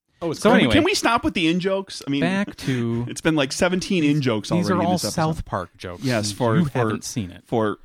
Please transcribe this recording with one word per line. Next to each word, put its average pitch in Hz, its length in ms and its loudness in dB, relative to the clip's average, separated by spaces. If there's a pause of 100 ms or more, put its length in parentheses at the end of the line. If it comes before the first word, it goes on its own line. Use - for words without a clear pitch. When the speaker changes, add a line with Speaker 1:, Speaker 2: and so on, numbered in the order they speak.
(240)
Speaker 1:
Oh, 165 80 -2
it's - 80 -6
Speaker 2:
So 208 100 4
Speaker 3:
can 233 60 6
we, - 60 8
Speaker 2:
anyway, - 120 4
Speaker 3:
can 311 120 6
we 392 100 0
stop - 300 0
with - 100 -2
the 160 140 2
in-jokes? 190 580 -2
I - 20 -4
mean, 139 120 0
Speaker 2:
back 190 340 -2
to 117 500 -2
Speaker 3:
<laughs> 120 40 -8
it's 120 120 -12
been, 160 140 2
like, 139 160 0
seventeen 185 540 0
in-jokes 131 440 0
Speaker 2:
These 175 220 0
Speaker 3:
already - 0 -
Speaker 2:
are 175 140 2
all 175 60 2
Speaker 3:
in - 40 2
this 165 80 -2
episode. - 120 -2
Speaker 2:
South 156 300 -2
Park 95 320 -8
jokes, 87 260 -12
Speaker 3:
Yes, 113 260 0
Speaker 2:
and 101 80 -8
Speaker 3:
for, 113 200 2
Speaker 2:
you 175 80 4
Speaker 3:
for, 139 140 -6
Speaker 2:
haven't 110 240 -2
seen 95 260 -8
it. 87 160 -18
Speaker 3:
for, 107 400 0